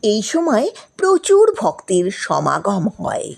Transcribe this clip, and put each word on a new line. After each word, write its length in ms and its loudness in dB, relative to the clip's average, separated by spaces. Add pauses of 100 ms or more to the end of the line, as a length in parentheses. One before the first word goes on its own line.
এই 200 2
সময় 440 0 (300)
প্রচুর 480 4 (140)
ভক্তের 520 -2
সমাগম 760 -2
হয়। 500 -6